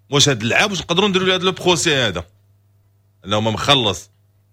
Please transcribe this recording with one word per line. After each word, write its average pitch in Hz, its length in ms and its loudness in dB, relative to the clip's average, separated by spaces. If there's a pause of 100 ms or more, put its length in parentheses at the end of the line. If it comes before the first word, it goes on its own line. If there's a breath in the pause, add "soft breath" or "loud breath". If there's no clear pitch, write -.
(100)
واش 139 180 4
هاد 127 140 0
اللعاب، 208 280 0
واش 185 100 -8
نقدروا 180 280 0
نديروا 190 200 0
له 185 60 2
هاد 185 80 -2
لو 190 100 0
بروسي 170 420 0
هذا؟ 101 300 -2 (1000)
انه 104 140 0
ما 110 100 0
مخلص، 110 600 -2 (420)